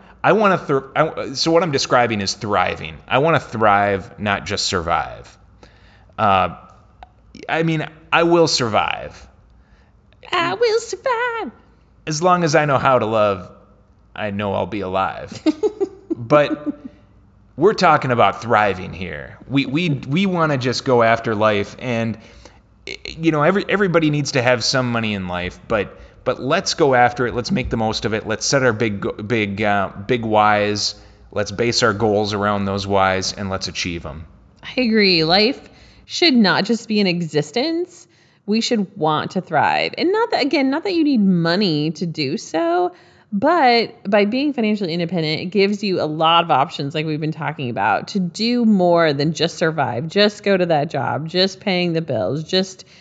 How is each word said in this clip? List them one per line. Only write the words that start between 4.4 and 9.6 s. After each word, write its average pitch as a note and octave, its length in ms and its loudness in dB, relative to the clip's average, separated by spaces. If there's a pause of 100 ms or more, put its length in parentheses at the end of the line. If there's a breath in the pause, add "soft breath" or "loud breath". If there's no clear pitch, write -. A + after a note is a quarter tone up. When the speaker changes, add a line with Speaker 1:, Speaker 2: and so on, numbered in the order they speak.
Speaker 1:
just F#2+ 200 -6
survive. D#2+ 720 -4 (800 soft breath)
Uh, F#2+ 400 2 (880)
I D#3+ 160 -2
mean, D#3+ 240 -2 (240)
I E3 120 4
will E3+ 240 4
survive. F2 800 -2 (1040 soft breath)